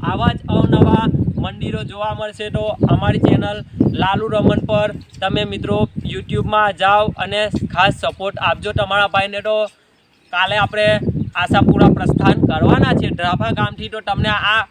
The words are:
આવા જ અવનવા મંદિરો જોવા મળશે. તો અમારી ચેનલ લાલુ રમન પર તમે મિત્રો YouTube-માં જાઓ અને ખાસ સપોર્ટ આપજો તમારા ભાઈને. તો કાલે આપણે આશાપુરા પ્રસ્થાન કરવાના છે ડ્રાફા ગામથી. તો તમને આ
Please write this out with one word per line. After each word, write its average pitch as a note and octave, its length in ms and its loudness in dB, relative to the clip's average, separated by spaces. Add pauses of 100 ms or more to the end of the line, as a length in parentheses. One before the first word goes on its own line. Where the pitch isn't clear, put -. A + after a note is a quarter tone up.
આવા G3 240 0
જ - 120 -2 (100)
અવનવા - 560 4 (320)
મંદિરો G#3+ 460 -6
જોવા G#3 300 -8
મળશે. G#3+ 360 -8
તો G#3+ 280 -4 (120)
અમારી G#3 300 2
ચેનલ G#3 440 0 (300)
લાલુ G3 340 -2
રમન G#3 400 2
પર G#3 260 0 (260)
તમે G3+ 240 -2
મિત્રો G3+ 460 -2 (160)
YouTube-માં G#3 680 -2
જાઓ G#3 440 2
અને G3+ 320 -2 (240)
ખાસ F#3+ 200 4
સપોર્ટ G3 460 -6
આપજો F3+ 320 -2
તમારા G3+ 360 0
ભાઈને. G3 340 -2
તો G#3+ 240 0 (680)
કાલે F#3+ 240 0
આપણે G#3 420 0 (360)
આશાપુરા F3+ 540 6
પ્રસ્થાન - 480 2 (100)
કરવાના D#3+ 460 4
છે - 140 0
ડ્રાફા F3+ 440 -2
ગામથી. G#3 380 -4
તો G#3+ 120 -10
તમને G#3 280 -2
આ G#3 420 0